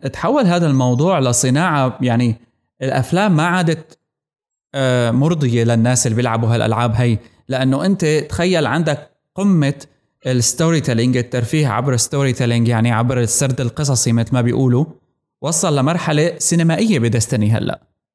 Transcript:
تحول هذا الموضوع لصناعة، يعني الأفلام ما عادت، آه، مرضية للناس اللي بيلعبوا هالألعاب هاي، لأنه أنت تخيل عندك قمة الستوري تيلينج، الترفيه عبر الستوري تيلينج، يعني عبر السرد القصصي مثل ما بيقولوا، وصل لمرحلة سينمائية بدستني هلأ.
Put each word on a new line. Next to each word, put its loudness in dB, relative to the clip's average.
تحول 0
هذا 2
الموضوع 2
لصناعة، 0
يعني 0
الأفلام 0
ما 2
عادت، -2
آه، 0
مرضية 2
للناس 2
اللي 0
بيلعبوا 0
هالألعاب 0
هاي، 0
لأنه 0
أنت 0
تخيل 0
عندك -2
قمة 2
الستوري 0
تيلينج، 0
الترفيه -2
عبر -2
الستوري -2
تيلينج، 0
يعني 2
عبر 0
السرد -2
القصصي -2
مثل 0
ما 2
بيقولوا، 0
وصل -2
لمرحلة 0
سينمائية 0
بدستني 0
هلأ. -2